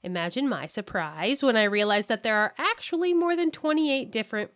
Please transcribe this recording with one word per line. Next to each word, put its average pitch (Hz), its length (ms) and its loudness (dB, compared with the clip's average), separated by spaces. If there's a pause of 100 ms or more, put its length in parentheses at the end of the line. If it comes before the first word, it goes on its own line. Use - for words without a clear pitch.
Imagine 180 460 -2
my 156 180 -4
surprise 190 760 -4
when 247 140 4
I 214 60 4
realized 208 460 2
that 220 140 -2
there 214 140 2
are 208 200 2
actually 359 560 0
more 339 220 2
than 330 160 0
twenty-eight 294 600 0
different 214 440 -4